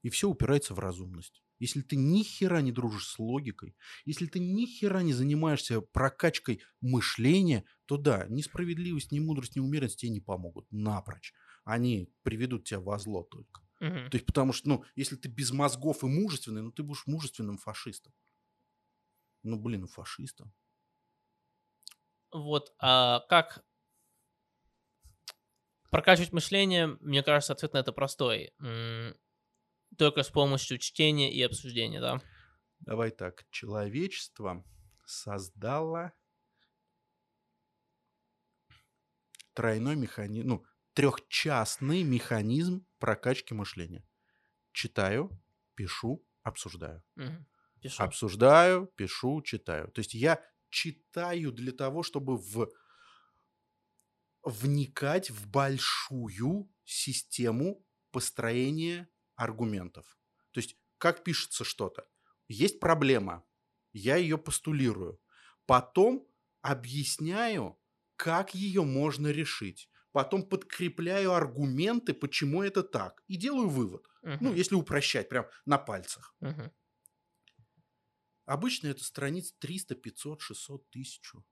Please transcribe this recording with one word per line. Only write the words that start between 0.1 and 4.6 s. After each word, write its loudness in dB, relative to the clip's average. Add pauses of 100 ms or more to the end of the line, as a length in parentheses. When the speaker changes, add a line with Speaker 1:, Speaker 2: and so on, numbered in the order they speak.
Speaker 1:
упирается 2
в -4
разумность. -8 (180)
Если -4
ты -4
ни 4
хера 2
не 2
дружишь -2
с -12
логикой, -6 (300)
если -4
ты -4
ни 0